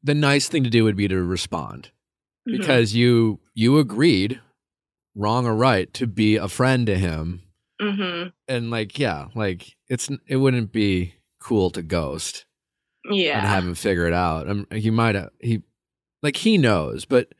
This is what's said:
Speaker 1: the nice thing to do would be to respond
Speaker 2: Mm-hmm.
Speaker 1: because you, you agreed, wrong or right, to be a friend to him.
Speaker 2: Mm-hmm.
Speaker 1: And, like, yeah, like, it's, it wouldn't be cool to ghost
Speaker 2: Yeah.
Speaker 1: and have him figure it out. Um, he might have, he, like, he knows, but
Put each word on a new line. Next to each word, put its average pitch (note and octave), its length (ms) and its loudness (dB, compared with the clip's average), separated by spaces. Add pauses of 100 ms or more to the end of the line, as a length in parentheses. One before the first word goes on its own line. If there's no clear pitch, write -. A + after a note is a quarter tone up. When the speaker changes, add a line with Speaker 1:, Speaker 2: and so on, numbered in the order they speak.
Speaker 1:
the C#3+ 120 0
nice C#3+ 340 2
thing D3 160 0
to A#2+ 60 0
do A2+ 140 4
would G#2 120 2
be G2+ 120 0
to F#2 140 0
respond F2 680 -6 (580)
Speaker 2:
Mm-hmm. A#3 120 -4
Speaker 1:
because B2 340 2
you, A#2 460 2 (140)
you A#2+ 240 4
agreed, A#2 600 2 (760)
wrong G#2+ 320 0
or A2+ 80 0
right, A2 400 2
to B2+ 120 -4
be G#2+ 300 2
a G2+ 120 -2
friend B2+ 380 2
to G2+ 100 0
him. F2 460 -4 (360)
Speaker 2:
Mm-hmm. F#3+ 500 -4 (200)
Speaker 1:
And, A#2+ 220 -4
like, A2 280 -6
yeah, F2 360 -4
like, G2 420 -6 (120)
it's, B2 200 -6 (180)
it C3+ 100 -4
wouldn't B2+ 360 0
be F#2+ 420 0 (280)
cool G2+ 280 2
to F2+ 120 -10
ghost E2 640 -6 (640)
Speaker 2:
Yeah. E3+ 280 -2
Speaker 1:
and - 80 -2
have G2 180 0
him F2+ 100 -4
figure F2 320 0
it E2+ 80 0
out. D#2+ 340 -2
Um, G2+ 240 -6
he A2 180 0
might A2+ 240 2
have, G2 140 -6 (120)
he, A2+ 220 -2 (600)
like, D3 160 -2
he A3 180 2
knows, F#2 480 0
but B2 360 0